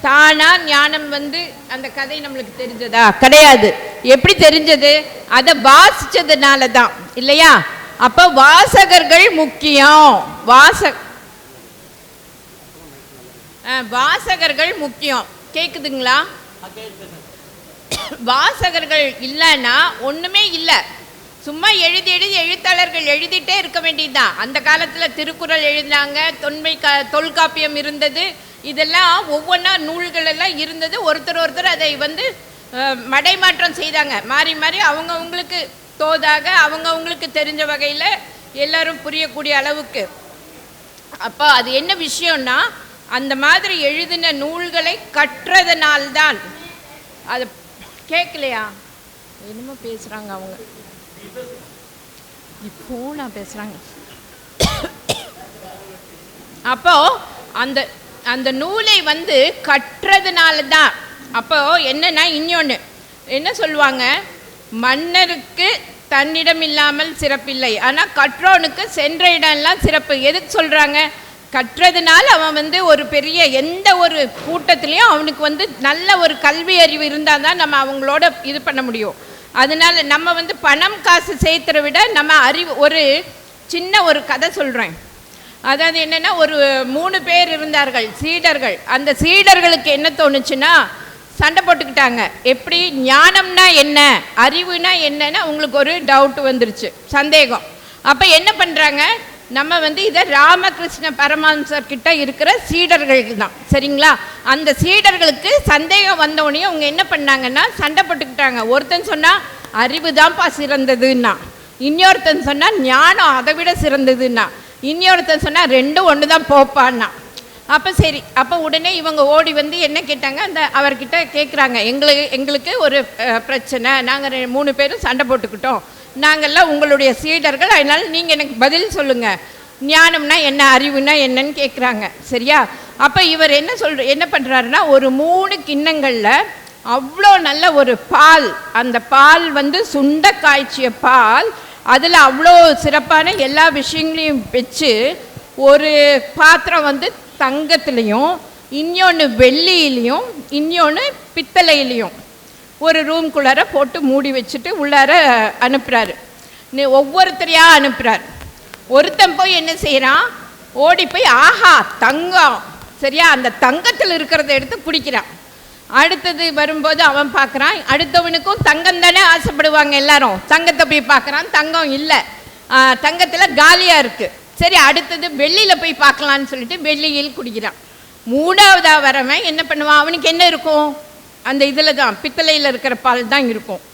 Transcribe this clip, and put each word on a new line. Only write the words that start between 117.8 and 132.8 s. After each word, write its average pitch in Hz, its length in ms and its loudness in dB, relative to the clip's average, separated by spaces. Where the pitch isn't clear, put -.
சரி, 302 260 0
அப்ப 269 240 0
உடனே 320 380 -2
இவங்க 311 300 -4
ஓடி 311 280 2
வந்து 294 260 -4
என்ன 302 200 -2
கேட்டாங்க, 277 400 -6
அந்த 302 200 -2
அவர்கிட்ட 277 380 -2
கேக்குறாங்க, 277 420 -2
"எங்களுக்கு, 285 400 0
எங்களுக்கு 277 480 -4
ஒரு, 277 260 0
அஹ், 233 280 -2
பிரச்சனை, 262 460 -4
நாங்க 269 280 -4
ரெ-, 254 180 -6
மூணு 277 320 -2
பேரும் 277 260 -2
சண்டை 262 240 -2
போட்டுக்கிட்டோம், 226 520 -4
நாங்கெல்லாம் 302 520 2
உங்களுடைய 285 480 2
சீடர்கள், 311 560 0
அதனால 294 260 2
நீங்க 339 200 -2
எனக்கு 285 240 -8
பதில் 330 380 0
சொல்லுங்க, 247 320 -2
ஞானம்னா 320 500 4
என்ன, 277 120 0
அறிவுனா 277 400 0
என்னன்னு" 269 360 -2
கேக்குறாங்க, 247 440 -4
சரியா? 262 280 2